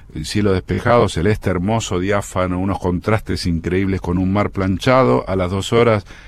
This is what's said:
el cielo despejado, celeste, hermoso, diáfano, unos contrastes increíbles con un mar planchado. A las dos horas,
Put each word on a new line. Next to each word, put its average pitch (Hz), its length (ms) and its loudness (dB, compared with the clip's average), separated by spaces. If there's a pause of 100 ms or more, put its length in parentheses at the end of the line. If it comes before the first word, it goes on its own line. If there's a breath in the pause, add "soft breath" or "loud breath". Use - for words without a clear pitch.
(140 loud breath)
el 78 120 -10
cielo 104 260 0
despejado, 95 560 2
celeste, 98 420 0
hermoso, 95 480 -2
diáfano, 92 640 -2
unos 95 180 -2
contrastes 90 680 -2
increíbles 90 540 0
con 87 180 -2
un 92 140 0
mar 101 180 0
planchado. 123 800 2
A 92 60 -2
las 90 160 0
dos 95 220 -4
horas, 117 320 4 (240 loud breath)